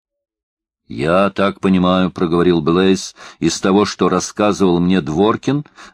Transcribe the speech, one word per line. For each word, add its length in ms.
«Я 420
так 300
понимаю, — 520
проговорил 500
Блейз, — 540
из 200
того, 260
что 240
рассказывал 720
мне 220
Дворкин, 640